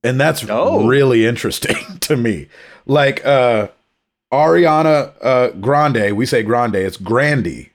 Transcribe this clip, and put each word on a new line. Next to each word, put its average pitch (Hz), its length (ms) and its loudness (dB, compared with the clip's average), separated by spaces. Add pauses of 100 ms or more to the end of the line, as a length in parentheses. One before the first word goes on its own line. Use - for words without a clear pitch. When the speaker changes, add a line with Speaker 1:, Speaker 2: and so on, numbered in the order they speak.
Speaker 1:
And 127 160 -2
that's 151 280 0
Speaker 2:
Oh. 170 380 0
Speaker 1:
really 123 400 4
interesting - 500 -4 (120)
<laughs> 92 120 -16
to - 160 -2
me. 107 320 -4 (380)
Like, 139 380 0
uh, 123 440 2 (640)
Ariana, 156 800 2 (100)
uh, 123 280 2
Grande, 120 680 0
we 120 100 0
say 120 160 0
Grande, 113 340 0
it's 95 200 -2
Grandy. 107 800 -2